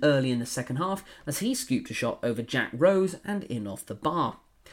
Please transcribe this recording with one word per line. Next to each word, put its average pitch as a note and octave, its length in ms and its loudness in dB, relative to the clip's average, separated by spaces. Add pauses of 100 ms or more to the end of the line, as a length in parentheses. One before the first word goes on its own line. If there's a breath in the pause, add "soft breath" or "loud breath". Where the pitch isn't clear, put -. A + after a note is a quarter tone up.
early C#3 260 6
in B2 80 2
the A#2 80 -2
second B2+ 300 -4
half F#3 280 -2 (220 loud breath)
as C#3+ 140 -4
he B3 160 0
scooped - 340 -2
a A2 60 -8
shot A#2 260 -2
over A#2 220 0
Jack A#2 300 -2
Rose F#3 420 4 (100)
and G3+ 200 -2
in A2 200 -4
off F#2+ 220 -8
the G#2 80 -8
bar. D3+ 420 0 (360 loud breath)